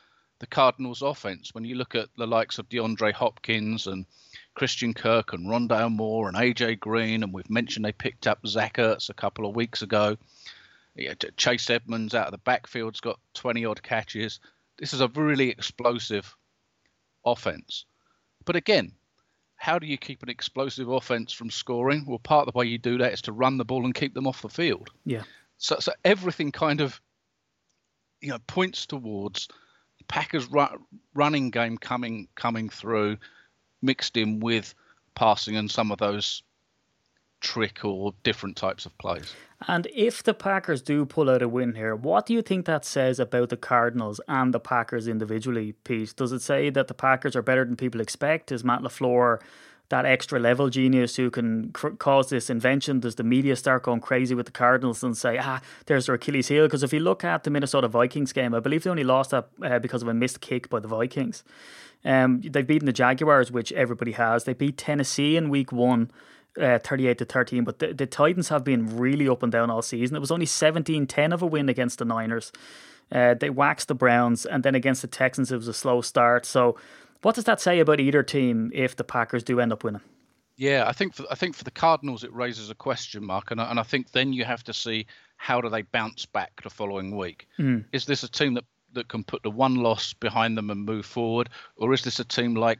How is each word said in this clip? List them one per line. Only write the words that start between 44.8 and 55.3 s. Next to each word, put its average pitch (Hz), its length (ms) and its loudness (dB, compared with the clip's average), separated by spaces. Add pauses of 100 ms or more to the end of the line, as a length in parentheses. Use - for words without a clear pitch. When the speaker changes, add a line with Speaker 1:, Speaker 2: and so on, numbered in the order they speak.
Speaker 2:
individually, 110 640 -4 (100)
Pete? 110 320 -6
Does 123 160 -4
it 127 100 -6
say 143 300 0
that 135 160 0
the 131 60 -12
Packers 131 420 2
are 123 60 0
better 131 240 2
than 120 100 -4
people 120 260 -4
expect? 151 500 -2
Is 117 120 -6
Matt 123 180 2
LaFleur 123 580 2 (500)
that 131 160 2
extra 131 340 2
level 123 300 4
genius 131 460 4
who 123 160 0
can 113 400 -2
cr-, - 180 -6
cause 135 400 2
this 127 200 -2
invention? 131 500 2
Does 117 160 -4
the 120 80 -4
media 131 320 4
start 127 280 2
going 120 180 0
crazy 127 340 0
with 120 100 -4
the - 60 -14
Cardinals 123 520 2
and 120 140 -2
say, 120 220 0